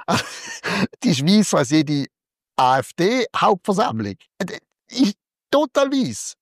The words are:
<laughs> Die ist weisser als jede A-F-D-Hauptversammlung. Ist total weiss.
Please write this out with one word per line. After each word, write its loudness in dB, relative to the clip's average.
<laughs> 0
Die 2
ist 0
weisser 4
als 0
jede 0
A-F-D-Hauptversammlung. 0
Ist 2
total 0
weiss. -2